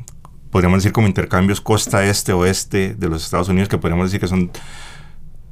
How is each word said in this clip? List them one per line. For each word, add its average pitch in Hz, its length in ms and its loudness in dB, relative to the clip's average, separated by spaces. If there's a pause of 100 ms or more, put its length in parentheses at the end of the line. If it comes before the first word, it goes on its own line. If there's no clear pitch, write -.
(500)
podríamos 92 280 4
decir 98 140 2
como 110 160 4
intercambios 92 520 2
costa 101 460 2
este-oeste 95 880 0
de 101 160 -2
los 80 120 -4
Estados 87 280 -2
Unidos, 95 180 2
que 104 80 0
podríamos 85 300 0
decir 95 120 -2
que 95 100 -2
son 90 220 0 (1000)